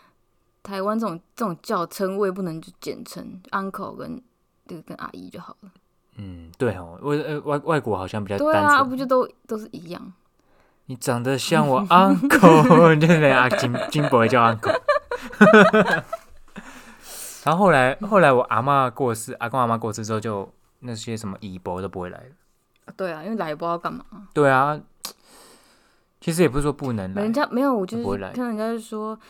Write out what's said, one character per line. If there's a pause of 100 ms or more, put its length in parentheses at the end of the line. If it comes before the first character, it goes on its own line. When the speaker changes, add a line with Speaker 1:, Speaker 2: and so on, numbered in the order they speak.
(640)
Speaker 1:
台
湾
这
种， (160)
这
种
叫
称
谓
不
能
就
简
称 (100)
uncle
跟， (440)
这
个
跟
阿
姨
就
好
了？ (500)
Speaker 2:
嗯，
对
哦，
我，
呃，
外，
外
国
好
像
比
较
Speaker 1:
对
啊，
Speaker 2:
单
纯。
Speaker 1:
不
就
都， (180)
都
是
一
样？ (760)
Speaker 2:
你
长
得
像
我
uncle，
<laughs>
你
就
得
啊，
金， (160)
金
伯
叫
uncle。 (640)
<laughs> (1400)
然
后
后
来，
后
来
我
阿
嬷
过
世，
阿
公
阿
嬷
过
世
之
后，
就 (300)
那
些
什
么
姨
伯
都
不
会
来
了。
Speaker 1:
对
啊，
因
为
来
也
不
知
道
干
嘛。 (300)
Speaker 2:
对
啊， (1400)
其
实
也
不
是
说
不
能
来，
Speaker 1:
人
家，
没
有，
我
就
是
Speaker 2:
不
会
来。
Speaker 1:
看
人
家
就
说， (140)